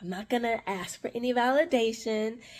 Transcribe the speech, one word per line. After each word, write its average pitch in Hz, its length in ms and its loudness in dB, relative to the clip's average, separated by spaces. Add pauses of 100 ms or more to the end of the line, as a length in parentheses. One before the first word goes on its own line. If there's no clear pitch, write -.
I'm 175 80 -8
not 185 220 -8
gonna 233 360 0
ask 285 340 -6
for - 140 -6
any 247 200 0
validation, 233 1040 2 (220)